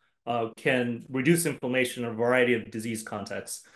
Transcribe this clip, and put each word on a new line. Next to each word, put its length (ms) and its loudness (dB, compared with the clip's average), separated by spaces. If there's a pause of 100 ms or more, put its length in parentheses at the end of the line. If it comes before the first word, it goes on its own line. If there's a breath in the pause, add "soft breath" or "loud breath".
(260)
uh, 300 -2
can 520 0
reduce 380 4
inflammation 580 -2
in 60 -4
a 40 -6
variety 400 4
of 160 -4
disease 320 -6
contexts. 720 -8